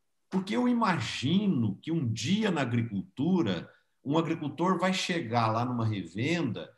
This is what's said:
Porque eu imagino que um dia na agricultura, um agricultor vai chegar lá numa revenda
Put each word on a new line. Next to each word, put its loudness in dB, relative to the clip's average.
Porque -2
eu 2
imagino 2
que -6
um 0
dia 0
na 0
agricultura, 0
um 0
agricultor 0
vai 2
chegar 0
lá 0
numa -2
revenda -2